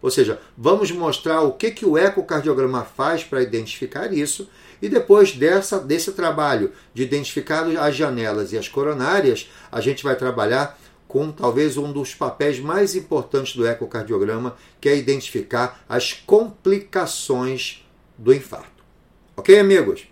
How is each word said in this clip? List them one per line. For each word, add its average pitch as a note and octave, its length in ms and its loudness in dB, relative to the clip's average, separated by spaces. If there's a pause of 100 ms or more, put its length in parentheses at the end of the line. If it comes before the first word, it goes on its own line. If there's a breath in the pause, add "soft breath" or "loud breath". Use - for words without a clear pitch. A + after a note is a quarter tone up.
Ou C3 100 -2
seja, A2+ 300 0 (160 loud breath)
vamos E3+ 360 2
mostrar D#3+ 480 -2
o D3+ 120 2
que, A3+ 200 -4
que A3 120 -12
o D#3+ 140 4
ecocardiograma D3 840 0
faz D#3+ 400 -4
pra C3 180 -2
identificar A#2 720 -6
isso. D3+ 340 -4 (320 loud breath)
E G#3 80 -6
depois G3+ 440 6
dessa, F#3+ 480 0
desse E3 320 -4
trabalho D3 580 -2 (240 loud breath)
de A#2 80 -4
identificar C#3+ 640 -4
as D3+ 300 0
janelas A2+ 560 -2
e A2 40 -4
as G#2 120 -6
coronárias, C#3+ 840 0 (200 loud breath)
a A2+ 100 -6
gente C3 240 -4
vai C3+ 100 0
trabalhar B2 640 -2 (280 loud breath)
com D3+ 260 -2
talvez C3+ 440 0
um C#3+ 160 -6
dos C#3 220 -6
papéis C#3 460 -2
mais F#3+ 340 0
importantes C3+ 640 -2
do A#2 100 0
ecocardiograma, A2+ 920 -4 (240 loud breath)
que - 80 0
é C#3+ 80 4
identificar B2 920 -4
as B2 240 -2
complicações F3+ 1700 -2 (320)
do A#2 160 4
infarto. - 520 -4 (520)
Ok, G3 220 8
amigos? G3 540 4